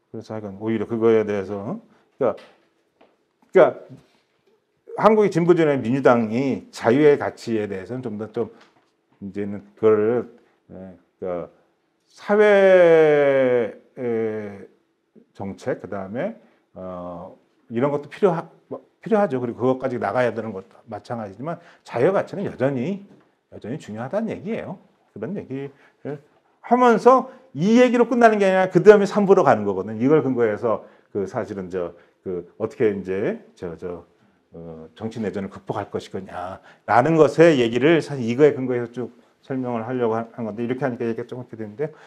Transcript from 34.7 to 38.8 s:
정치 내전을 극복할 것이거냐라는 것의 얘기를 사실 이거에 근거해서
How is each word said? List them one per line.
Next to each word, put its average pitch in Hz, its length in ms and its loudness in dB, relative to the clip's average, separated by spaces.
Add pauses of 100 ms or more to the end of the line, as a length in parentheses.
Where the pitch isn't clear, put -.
정치 113 240 -12
내전을 98 300 -6
극복할 101 420 -10
것이거냐라는 98 1300 -2
것의 156 420 6
얘기를 123 420 2
사실 135 280 -6
이거에 131 240 4
근거해서 120 380 -6